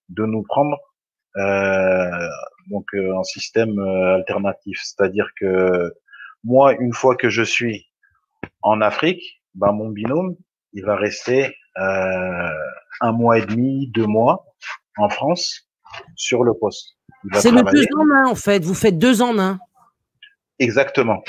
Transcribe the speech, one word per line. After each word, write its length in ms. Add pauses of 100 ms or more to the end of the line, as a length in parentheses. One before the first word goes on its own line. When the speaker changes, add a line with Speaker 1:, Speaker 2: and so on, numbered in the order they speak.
Speaker 1:
de 160
nous 180
prendre, 340 (600)
euh, 920 (400)
donc, 260
euh, 220
un 60
système, 560
euh, 380
alternatif. 680
C'est-à-dire 460 (120)
que 520 (520)
moi, 300
une 180
fois 240
que 140
je 120
suis 440 (720)
en 200
Afrique, 600 (140)
ben, 180
mon 160
binôme, 480 (380)
il 100
va 120
rester, 580 (240)
euh, 720 (500)
un 120
mois 260
et 80
demi, 420
deux 180
mois 380 (540)
en 100
France 640 (460)
sur 280
le 80
poste. 440 (280)
Il 80
va 80
Speaker 2:
C'est 100
le 120
Speaker 1:
travailler. 240
Speaker 2:
deux 120
en 120
un, 200
en 40
fait. 280
Vous 120
faites 240
deux 240
en 160
un. 200 (1000)
Speaker 1:
Exactement. 720